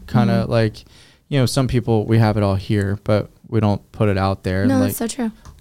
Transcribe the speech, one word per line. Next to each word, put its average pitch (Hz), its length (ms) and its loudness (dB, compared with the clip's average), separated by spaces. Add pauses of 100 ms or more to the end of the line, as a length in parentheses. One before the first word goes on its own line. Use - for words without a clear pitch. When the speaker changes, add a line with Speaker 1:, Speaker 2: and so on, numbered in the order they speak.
Speaker 1:
Kinda 190 360 2
Speaker 2:
Mm-hmm. - 80 -6
Speaker 1:
like, 113 340 0 (440)
you 143 100 0
know, 127 80 4
some 127 220 0
people, 117 360 0
we 113 140 2
have 107 180 2
it 104 60 0
all 98 140 2
here, 101 480 -2
but 104 260 0 (180)
we 110 120 0
don't 104 200 2 (120)
put 107 160 0
it 98 100 0
out 95 240 -2
there. 95 240 -2
Speaker 2:
No, 269 80 2
Speaker 1:
And, 262 100 2
Speaker 2:
that's - 160 -4
Speaker 1:
like, 233 100 -4
Speaker 2:
so - 60 -12
true. 220 160 -4 (280)